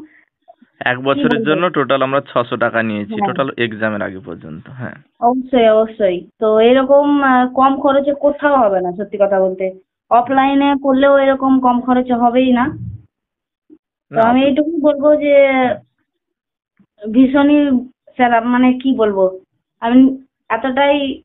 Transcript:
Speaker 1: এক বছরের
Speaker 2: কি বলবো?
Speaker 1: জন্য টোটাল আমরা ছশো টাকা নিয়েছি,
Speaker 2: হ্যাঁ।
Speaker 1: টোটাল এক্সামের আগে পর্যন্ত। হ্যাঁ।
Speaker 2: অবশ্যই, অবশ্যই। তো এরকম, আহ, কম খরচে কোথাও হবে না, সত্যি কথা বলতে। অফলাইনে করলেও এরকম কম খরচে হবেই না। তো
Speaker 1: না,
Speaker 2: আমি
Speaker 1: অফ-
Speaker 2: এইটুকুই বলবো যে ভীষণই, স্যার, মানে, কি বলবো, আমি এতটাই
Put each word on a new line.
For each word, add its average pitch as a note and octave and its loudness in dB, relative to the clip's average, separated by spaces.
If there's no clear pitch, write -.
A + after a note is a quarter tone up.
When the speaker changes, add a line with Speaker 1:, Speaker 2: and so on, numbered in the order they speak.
Speaker 1:
এক B2+ -4
বছরের C#3 0
Speaker 2:
কি D3 0
বলবো? - -4
Speaker 1:
জন্য E3 0
টোটাল C#3 -2
আমরা C3+ -2
ছশো B2 -6
টাকা A2+ -2
নিয়েছি, G#2 -6
Speaker 2:
হ্যাঁ। G#2 -4
Speaker 1:
টোটাল C3 -4
এক্সামের G#2+ -4
আগে F#2+ -10
পর্যন্ত। E2+ -16
হ্যাঁ। B2+ -14
Speaker 2:
অবশ্যই, B3+ 0
অবশ্যই। G#3+ 0
তো A3 0
এরকম, C#4 2
আহ, B3+ 2
কম C4+ 0
খরচে C#4 0
কোথাও C#4+ 0
হবে G3 0
না, F3+ -4
সত্যি G3+ -10
কথা G3 0
বলতে। F#3+ -4
অফলাইনে C4+ 2
করলেও C#4 2
এরকম C4+ 2
কম B3 0
খরচে B3+ 0
হবেই A#3+ 2
না। B3+ -2
তো C#3+ -8
Speaker 1:
না, A3+ 2
Speaker 2:
আমি B3 2
Speaker 1:
অফ- C#4 2
Speaker 2:
এইটুকুই D4+ -2
বলবো D4 2
যে C#4 2
ভীষণই, C#4+ 4
স্যার, A#3+ -2
মানে, B3 2
কি B3+ -2
বলবো, F#3+ 0
আমি C4 4
এতটাই C4+ -2